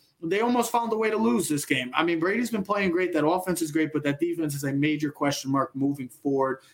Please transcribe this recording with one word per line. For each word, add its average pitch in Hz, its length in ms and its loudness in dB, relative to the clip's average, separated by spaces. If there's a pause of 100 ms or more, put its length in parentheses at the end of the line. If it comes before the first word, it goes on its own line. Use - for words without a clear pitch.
(220)
they 175 180 0
almost 240 320 2
found 233 220 0
a - 20 0
way 220 140 2
to 214 80 0
lose 220 320 2
this 147 160 0
game. 127 280 0
I 147 80 2
mean, 170 180 2
Brady's 226 300 0
been 208 140 -2
playing 202 280 0
great. 180 220 0
That 151 140 2
offense 180 340 0
is 156 80 -2
great, 151 220 0
but 147 120 -2
that 143 160 0
defense 165 360 -2
is 139 80 -6
a 139 80 -2
major 147 400 0
question 139 400 -2
mark 135 240 0
moving 139 320 -2
forward. 135 520 -2 (140)